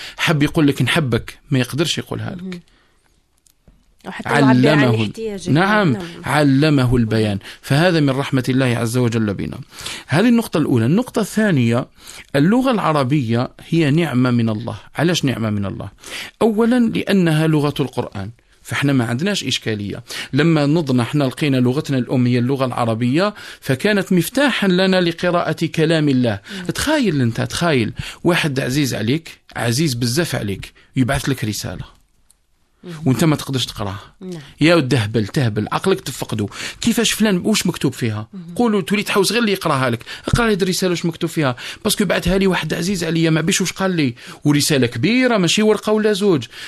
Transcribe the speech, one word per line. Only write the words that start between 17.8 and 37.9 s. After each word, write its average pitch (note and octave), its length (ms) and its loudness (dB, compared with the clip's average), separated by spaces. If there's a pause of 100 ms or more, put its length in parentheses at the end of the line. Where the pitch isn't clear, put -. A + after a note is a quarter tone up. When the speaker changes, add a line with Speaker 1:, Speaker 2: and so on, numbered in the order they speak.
Speaker 1:
القرآن، G#2 500 -6 (320)
فإحنا C#3 300 -2
ما B2+ 120 2
عندناش D#3 400 -2
إشكالية. G#2 580 -4 (300)
لما D3+ 340 4
نضنا C#3 360 2
إحنا C#3+ 220 0
لقينا C3+ 320 0
لغتنا B2+ 420 0
الأم B2 280 0
هي B2 120 2
اللغة B2+ 260 0
العربية، B2 720 0 (260)
فكانت G3 520 0
مفتاحا G3+ 560 2
لنا F#3 320 2
لقراءة E3+ 640 0
كلام D#3 420 2
الله. B2 320 2 (180)
Speaker 2:
مم. F3+ 60 -10
Speaker 1:
تخيل G3+ 560 0
أنت، A#2 200 0
تخيل A#2 520 0 (320)
واحد D#3 360 0
عزيز C3+ 340 -2
عليك، B2 440 -4 (180)
عزيز A#2+ 380 0
بزاف B2+ 400 -2
عليك، G#2+ 380 -6 (240)
يبعث C3+ 320 0
لك C3+ 160 -2
رسالة. G2 500 -8 (920)
Speaker 2:
مهم. D#3+ 180 -14
Speaker 1:
وانت C3 200 2
ما D3+ 120 2
تقدرش C3 300 -6
تقراها. G2+ 540 -10
Speaker 2:
نعم. F3+ 200 -14 (200)
Speaker 1:
يا E3 140 6
ودي C#3 220 2
هبل، A2 300 0
تهبل، G#2+ 460 -2
عقلك - 280 -2
تفقدو. - 480 -6 (320)
كيفاش A3+ 320 0
فلان، G3+ 320 0
واش G#3 220 0
مكتوب D#3 260 -2